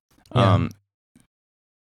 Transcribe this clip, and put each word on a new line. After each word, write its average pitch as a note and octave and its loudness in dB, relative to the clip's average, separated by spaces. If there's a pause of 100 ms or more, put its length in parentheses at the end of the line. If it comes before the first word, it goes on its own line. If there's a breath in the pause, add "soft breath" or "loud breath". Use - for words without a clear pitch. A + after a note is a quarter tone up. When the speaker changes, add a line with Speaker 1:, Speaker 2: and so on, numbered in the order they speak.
(340)
Speaker 1:
Yeah. G2 2
Speaker 2:
um, - -2 (1160)